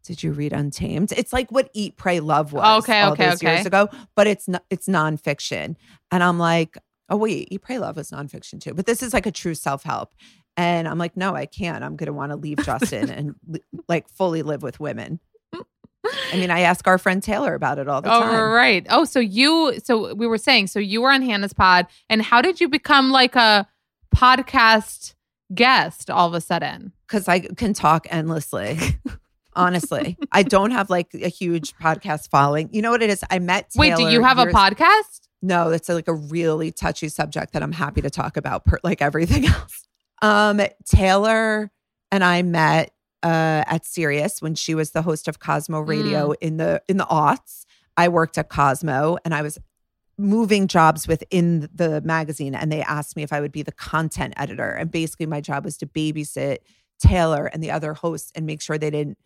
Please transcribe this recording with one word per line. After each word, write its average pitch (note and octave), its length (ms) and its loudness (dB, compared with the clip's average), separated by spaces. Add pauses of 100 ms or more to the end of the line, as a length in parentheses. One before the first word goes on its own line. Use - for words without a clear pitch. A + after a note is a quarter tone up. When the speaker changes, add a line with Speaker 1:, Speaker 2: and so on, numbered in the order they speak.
Speaker 1:
"Did - 180 -12
you D#3+ 100 -4
read D3 200 -4
Untamed?" D3 600 -4
It's - 200 -4
like B3 180 -2
what C4 240 0
Eat, G#3 220 -8
Pray, F3 240 -2
Love D3+ 320 0
was A3 320 4
Speaker 2:
Okay, G#3+ 180 2
Speaker 1:
all G3+ 100 4
Speaker 2:
okay, F#3 160 2
Speaker 1:
those F3 140 0
years E3 180 2
Speaker 2:
okay. G3 60 -4
Speaker 1:
ago, G3 220 4 (260)
but G#3 140 4
it's G3 200 -2
n-, F3+ 120 -4 (100)
it's F#3 160 -6
nonfiction. D#3 880 -2 (380)
And F3 100 2
I'm F3 160 2
like, E3 400 0 (300)
"Oh, G3 80 -2
wait, G#3 340 -4
Eat, F#3+ 100 -10
Pray, B3+ 200 -10
Love - 160 -8
was D3+ 160 -12
nonfiction C#3+ 480 -14
too." D3+ 120 -14
But F3+ 140 -6
this A#3 160 -2
is, A#3+ 100 -6
like, A3+ 140 0
a G3+ 60 -2
true E3 240 -8
self-help. - 580 -8 (420)
And E3+ 300 0
I'm D#3+ 100 -6
like, E3+ 200 -6
"No, F#3 180 -4
I C#3 100 -6
can't. D3+ 380 -10
I'm D3 140 -12
gonna D3 160 -8
wanna D3 240 -8
leave D3 280 -8
Justin B2+ 460 -4
Speaker 2:
<laughs> - 80 -12
Speaker 1:
and D3 160 -8 (140)
li-, D#3+ 120 -12 (280)
like, E3 200 -2
fully E3 360 -4
live D3 180 -6
with C3 160 -12
women." D3 400 -10 (1120)
I - 40 -4
mean, F3+ 160 -2
I E3+ 80 2
ask F3 260 2
our F#3 120 6
friend F#3 240 0
Taylor G#3+ 320 -2
about C#3+ 240 -2
it C#3 100 -6
all C#3+ 120 -2
the A3 140 2
Speaker 2:
Oh, A#3 60 6
Speaker 1:
time. A3 320 0
Speaker 2:
right. A#3 360 2
Oh, D4 160 4
so C4+ 160 -2
you, C4+ 540 2 (100)
so G#3 300 -2
we A3 120 -4
were A3+ 120 -2
saying, G#3+ 300 2
so - 100 -4
you G#3 240 -2
were C4 80 2
on C4+ 100 4
Hannah's G#3 320 -2
pod, F3+ 360 4 (200)
and A3 140 2
how A#3+ 180 4
did F4 200 0
you F4 80 2
become, C4+ 420 2
like, C4 260 6
a G#3+ 300 4 (480)
podcast B3 1000 4 (400)
guest G#3 560 2
all - 180 4
of E3+ 60 -4
a E3+ 60 -2
sudden? E3 520 -6 (160)
Speaker 1:
'Cause G3+ 200 -2
I F3+ 120 4
can G#3 320 -4
talk D#3+ 380 2
endlessly. D#3 680 -4
<laughs> - 760 -8
Honestly, F3+ 600 0 (140)
I G3 140 4
don't G3+ 260 2
have, G3+ 200 -2
like, F3 220 -2
a - 160 -8
huge E3+ 480 -4
podcast D#3+ 540 -4
following. D3 420 2
You G#3 100 -2
know A3+ 100 0
what A3+ 100 2
it G#3+ 80 2
is? G3 200 -2
I F#3 100 0
met F3+ 340 -2
Speaker 2:
Wait, - 160 6
do E3 60 2
Speaker 1:
Taylor E3 140 2
Speaker 2:
you A#3 120 4
have B3+ 160 6
a B3+ 60 6
Speaker 1:
years G#3 100 2
Speaker 2:
podcast? D4+ 680 4 (220)
Speaker 1:
No, F3 280 2
it's, E3 180 -2
like, E3+ 180 -2
a E3 80 0
really D#3+ 560 -2
touchy E3 380 -6
subject D3+ 460 -6
that D3+ 80 -2
I'm D3+ 100 -6
happy D#3 280 -4
to C#3 100 -6
talk - 260 -6
about, C3+ 280 -6
per-, - 200 2
like E3+ 180 0
everything E3 440 2
<laughs> - 80 4
else. - 280 -10 (400)
Um, G#3 380 4 (260)
Taylor G#3+ 840 2 (400)
and G3 100 2
I F3+ 200 4
met, D#3+ 500 2 (320)
uh, D#3+ 420 0
at D#3+ 180 -4
Sirius D3 560 -4
when D#3+ 140 -6
she D#3+ 200 -4
was D#3 180 -2
the D#3+ 100 -2
host D#3+ 240 -4
of D#3 140 -8
Cosmo D#3 400 -4
Radio D3 500 -2
Speaker 2:
Mm. D3+ 100 -2
Speaker 1:
in D#3+ 180 -4
the, E3 300 -2
in F#3+ 80 0
the F#3+ 100 -2
aughts. - 580 0 (320)
I F3 120 4
worked E3 300 2
at D#3 120 -4
Cosmo D3 760 0
and E3 100 -4
I D3 80 -2
was D3+ 160 -10 (580)
moving G3+ 520 2
jobs D#3+ 400 4
within E3+ 680 0
the D#3 280 -2
magazine, D#3 520 -4
and D#3 160 -4
they D3+ 120 -4
asked - 340 -6
me D#3 80 -8
if C#3+ 80 -8
I D3 80 -4
would D3 120 -6
be D3+ 100 -10
the D3 100 -12
content D#3 640 -6
editor. A#2 340 -8
And - 220 -8
basically D#3+ 340 -6
my D3+ 140 -6
job C#3+ 240 -8
was D#3+ 140 -10
to D#3+ 80 -10
babysit D3+ 720 -6 (420)
Taylor D#3+ 460 2
and D#3+ 160 -8
the D#3+ 100 -8
other D#3 220 -6
hosts D#3+ 400 -8
and D#3+ 120 -8
make D3+ 160 -8
sure D#3 160 -6
they D3+ 120 -4
didn't D3 360 -6